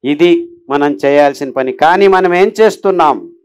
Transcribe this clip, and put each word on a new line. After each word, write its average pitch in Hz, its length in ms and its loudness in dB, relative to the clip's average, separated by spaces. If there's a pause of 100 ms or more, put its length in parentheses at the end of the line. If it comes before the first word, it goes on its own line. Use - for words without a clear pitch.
ఇది 170 400 0 (200)
మనం 143 360 -2
చేయాల్సిన 143 460 0
పని. 131 220 -6
కానీ 175 340 2
మనం 185 280 2
ఏం 196 260 0
చేస్తున్నాం? 175 720 0 (140)